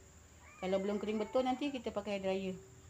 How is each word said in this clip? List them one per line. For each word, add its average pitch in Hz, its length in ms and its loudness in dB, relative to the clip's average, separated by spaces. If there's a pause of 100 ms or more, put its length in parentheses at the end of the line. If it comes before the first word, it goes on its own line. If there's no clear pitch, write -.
(640)
Kalau 190 160 4
belum 202 240 2
kering 214 160 0
betul, 214 240 4
nanti 254 240 2
kita 247 240 -2
pakai 202 240 -2
hair 196 80 -2
dryer. 190 320 2 (340)